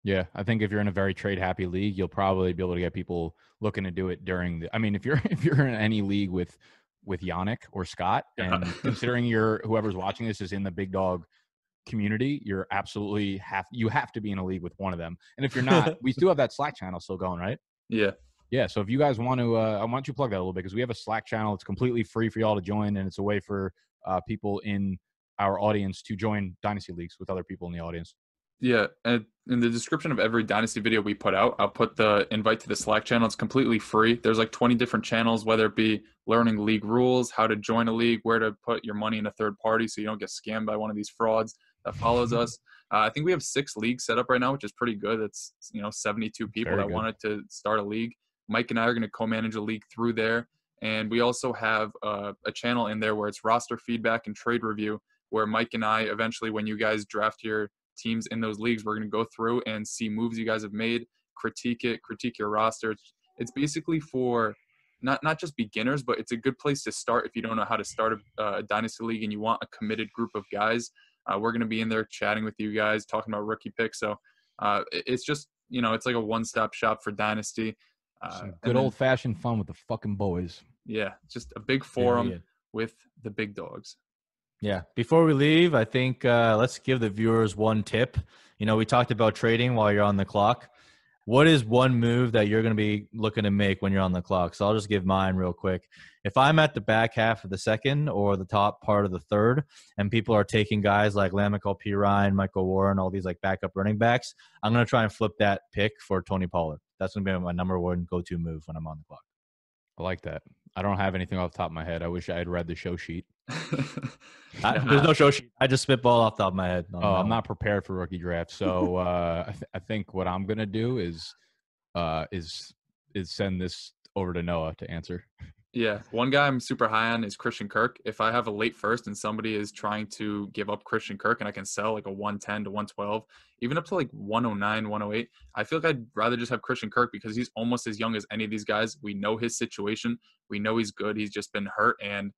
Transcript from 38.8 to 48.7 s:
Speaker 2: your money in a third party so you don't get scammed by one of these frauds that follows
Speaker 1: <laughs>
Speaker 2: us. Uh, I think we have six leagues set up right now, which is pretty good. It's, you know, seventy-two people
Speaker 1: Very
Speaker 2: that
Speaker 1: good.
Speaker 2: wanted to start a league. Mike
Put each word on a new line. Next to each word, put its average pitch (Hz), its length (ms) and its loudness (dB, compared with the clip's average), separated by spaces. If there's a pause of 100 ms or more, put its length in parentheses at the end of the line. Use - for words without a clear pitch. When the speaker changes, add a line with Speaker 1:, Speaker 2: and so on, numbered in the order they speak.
Speaker 2:
your 107 120 -8
money 110 200 -2
in 107 100 -4
a 104 40 -4
third 104 300 -4
party 113 280 2
so 107 140 -8
you 107 40 -4
don't 107 140 -6
get 98 80 -8
scammed 110 380 -6
by 107 100 -2
one 107 140 -4
of 104 60 -6
these 104 120 -8
frauds 110 460 0 (320)
that - 80 -6
follows 120 380 2
Speaker 1:
<laughs> - 20 0
Speaker 2:
us. 117 240 -2 (340)
Uh, 104 60 4
I 110 120 4
think 147 140 -6
we 180 80 4
have 151 100 0
six - 340 -4
leagues 120 280 -2
set 117 140 0
up 123 100 0
right 127 120 4
now, 127 120 2
which 139 120 -6
is 104 80 -10
pretty 120 220 -2
good. 104 260 -2
It's, - 340 -8 (180)
you 107 80 -8
know, 104 100 -6
seventy-two 110 580 -6
people 110 240 -4
Speaker 1:
Very 98 100 2
Speaker 2:
that 104 60 -2
Speaker 1:
good. 104 60 -4
Speaker 2:
wanted 110 280 -4
to 104 260 -4
start 110 300 -2
a 101 60 -2
league. 113 280 -4 (340)
Mike 117 240 -2